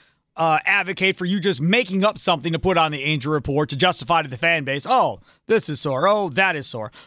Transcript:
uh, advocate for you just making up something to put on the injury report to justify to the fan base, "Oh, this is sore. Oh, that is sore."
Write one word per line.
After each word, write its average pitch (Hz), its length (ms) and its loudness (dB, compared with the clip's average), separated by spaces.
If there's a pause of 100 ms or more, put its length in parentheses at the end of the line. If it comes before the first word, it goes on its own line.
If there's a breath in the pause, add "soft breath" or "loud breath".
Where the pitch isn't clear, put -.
(340 soft breath)
uh, 160 300 2
advocate 190 500 0
for 180 120 -6
you 190 140 0
just 165 200 0
making 190 440 2
up 208 120 2
something 165 380 -2
to 160 40 0
put 180 200 2
on 160 120 4
the 143 120 -6
injury 147 300 -2
report 147 360 0
to 147 80 -6
justify 165 460 0
to 143 60 -6
the 127 100 -10
fan 165 260 2
base, 135 240 -4
"Oh, 185 320 2 (260 soft breath)
this 220 220 0
is 147 100 -6
sore. 147 300 0
Oh, 202 220 0
that 180 260 0
is 143 100 -8
sore." 107 240 -8 (160 loud breath)